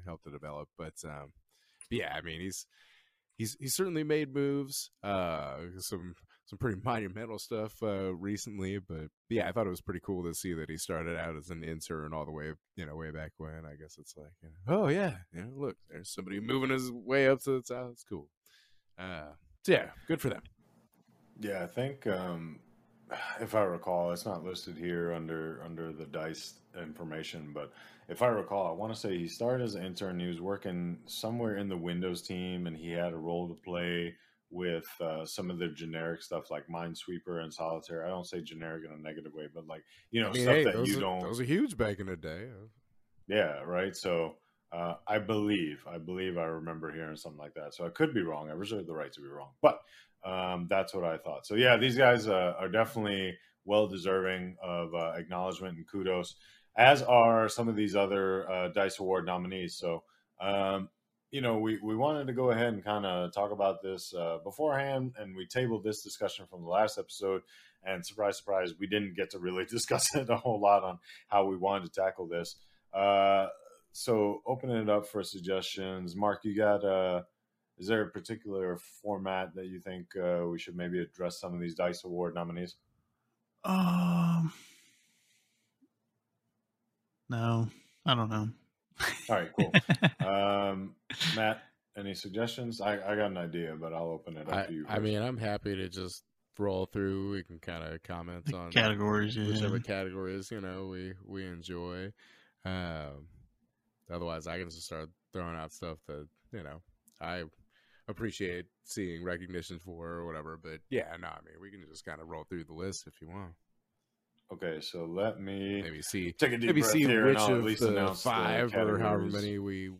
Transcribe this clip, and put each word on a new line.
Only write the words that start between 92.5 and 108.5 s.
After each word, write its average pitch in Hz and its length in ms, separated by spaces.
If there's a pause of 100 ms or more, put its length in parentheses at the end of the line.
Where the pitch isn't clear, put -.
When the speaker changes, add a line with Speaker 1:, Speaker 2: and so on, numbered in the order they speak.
Speaker 2:
I, 101 140
I 101 220
got 104 160
an 90 60
idea, 82 420
but 82 140
I'll 82 180
open 80 260
it 78 100
up - 80
Speaker 1:
I, 98 120
Speaker 2:
to 85 60
you 78 140
Speaker 1:
I 107 60
Speaker 2:
first. 107 100
Speaker 1:
mean, 107 180
I'm 123 160
happy 104 380
to 95 140
just 92 340 (340)
roll 95 280
through. 98 460
We 95 120
can 85 160
kinda 82 440
comment 87 420
Speaker 3:
The - 100
Speaker 1:
on 87 160
Speaker 3:
categories, 107 640
yeah. 107 120
Speaker 1:
whichever 104 320
categories, 95 720
you 107 100
know, 95 260
we, 92 260 (120)
we 98 200
enjoy. 90 680 (500)
Um, 80 640 (880)
otherwise, 82 340
I 82 120
can 87 100
just 82 160
start 80 240 (240)
throwing 85 240
out 80 160
stuff 80 240 (100)
that, 73 200 (260)
you 101 100
know, 76 180 (380)
I 87 240 (640)
appreciate 90 580 (180)